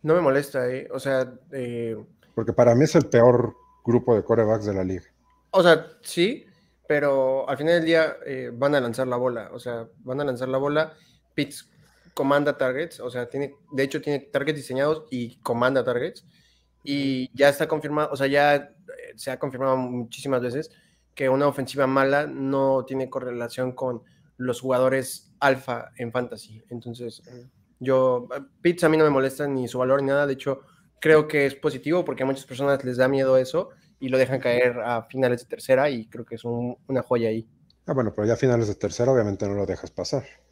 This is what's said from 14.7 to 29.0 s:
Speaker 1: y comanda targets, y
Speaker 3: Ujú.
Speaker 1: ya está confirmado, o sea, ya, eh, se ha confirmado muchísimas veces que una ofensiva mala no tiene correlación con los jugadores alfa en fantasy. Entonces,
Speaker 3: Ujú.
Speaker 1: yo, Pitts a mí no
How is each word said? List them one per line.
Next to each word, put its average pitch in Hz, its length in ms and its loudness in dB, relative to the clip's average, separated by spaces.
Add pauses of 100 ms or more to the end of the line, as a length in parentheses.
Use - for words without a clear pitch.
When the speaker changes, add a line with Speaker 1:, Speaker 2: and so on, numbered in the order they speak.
Speaker 1:
y 120 300 -10
comanda 123 440 0
targets, 127 400 -6 (600)
y 139 400 -4
Speaker 3:
Ujú. - 100 -14
Speaker 1:
ya 139 140 6
está 143 180 0
confirmado, 151 460 -2
o 139 40 -10
sea, 135 120 0
ya, 143 260 4
eh, 143 140 -2 (480)
se - 160 -10
ha 127 80 -10
confirmado 131 360 -2
muchísimas 123 640 -4
veces 127 300 -6 (440)
que 135 140 -2
una 139 200 2
ofensiva 139 380 -2
mala 139 400 2
no 135 580 -2
tiene 131 260 -6
correlación 123 600 -6
con 123 300 -8 (340)
los 127 240 -4
jugadores 131 800 -2
alfa 127 560 -2
en 117 160 -8
fantasy. 117 580 -8
Entonces, 120 560 -14
Speaker 3:
Ujú. 123 220 -20 (320)
Speaker 1:
yo, 127 480 2 (340)
Pitts 175 220 2
a 165 40 6
mí 156 80 4
no 156 80 6